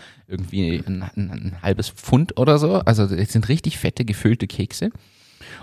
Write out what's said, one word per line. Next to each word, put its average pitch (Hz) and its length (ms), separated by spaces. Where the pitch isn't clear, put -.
irgendwie 90 600
ein, 92 160
ein, 92 280
ein 90 320
halbes 95 260
Pfund - 500
oder 147 200
so. 160 160
Also 110 320
das 95 240
sind 110 180
richtig - 300
fette, - 260
gefüllte 107 420
Kekse. - 420